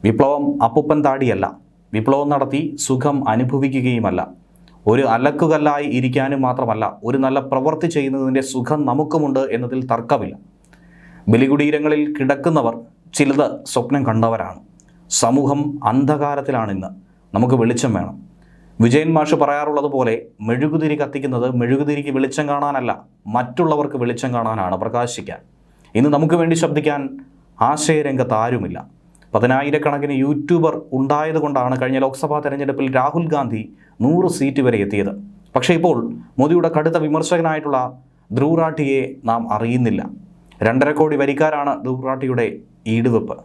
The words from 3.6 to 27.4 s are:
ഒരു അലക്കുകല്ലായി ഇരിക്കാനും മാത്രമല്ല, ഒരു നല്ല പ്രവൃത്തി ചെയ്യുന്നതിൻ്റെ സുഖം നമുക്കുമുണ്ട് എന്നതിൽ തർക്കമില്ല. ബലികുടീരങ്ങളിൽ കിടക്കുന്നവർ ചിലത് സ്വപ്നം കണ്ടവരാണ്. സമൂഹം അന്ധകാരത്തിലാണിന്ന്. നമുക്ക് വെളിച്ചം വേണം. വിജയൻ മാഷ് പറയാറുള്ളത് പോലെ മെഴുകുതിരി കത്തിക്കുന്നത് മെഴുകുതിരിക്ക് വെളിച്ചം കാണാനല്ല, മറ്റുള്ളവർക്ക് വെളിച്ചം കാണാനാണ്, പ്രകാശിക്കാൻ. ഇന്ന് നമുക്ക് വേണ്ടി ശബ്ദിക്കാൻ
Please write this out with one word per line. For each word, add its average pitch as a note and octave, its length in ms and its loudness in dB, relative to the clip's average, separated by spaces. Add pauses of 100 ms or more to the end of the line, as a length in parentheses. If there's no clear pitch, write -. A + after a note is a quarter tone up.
ഒരു C3+ 120 4 (100)
അലക്കുകല്ലായി D3 720 2 (120)
ഇരിക്കാനും C3+ 480 0
മാത്രമല്ല, A#2 380 -2 (240)
ഒരു C3+ 160 0
നല്ല C3 140 2 (120)
പ്രവൃത്തി D#3 440 0
ചെയ്യുന്നതിൻ്റെ C3+ 480 0 (100)
സുഖം C3 280 -2 (100)
നമുക്കുമുണ്ട് C#3+ 520 0 (140)
എന്നതിൽ B2+ 240 -4 (100)
തർക്കമില്ല. A#2 440 -2 (960)
ബലികുടീരങ്ങളിൽ D3 720 2 (140)
കിടക്കുന്നവർ C#3 580 2 (440)
ചിലത് C#3 280 4 (260)
സ്വപ്നം B2+ 360 0
കണ്ടവരാണ്. A2 520 -2 (600)
സമൂഹം C#3 380 2 (300)
അന്ധകാരത്തിലാണിന്ന്. C3+ 1000 -2 (460)
നമുക്ക് B2 280 4
വെളിച്ചം A#2 340 2
വേണം. F2 200 -6 (680)
വിജയൻ D3+ 320 4
മാഷ് D3+ 260 4
പറയാറുള്ളത് D3 500 0
പോലെ B2 220 0 (340)
മെഴുകുതിരി D3+ 540 0
കത്തിക്കുന്നത് C3+ 440 -4 (140)
മെഴുകുതിരിക്ക് C#3+ 560 0
വെളിച്ചം D3 340 0
കാണാനല്ല, C#3+ 420 -2 (440)
മറ്റുള്ളവർക്ക് C#3+ 680 0
വെളിച്ചം A#2+ 340 -2
കാണാനാണ്, A2 460 -2
പ്രകാശിക്കാൻ. A2 580 -4 (580)
ഇന്ന് C#3+ 160 4
നമുക്ക് D#3+ 260 2
വേണ്ടി E3 220 2
ശബ്ദിക്കാൻ D3 400 0 (680)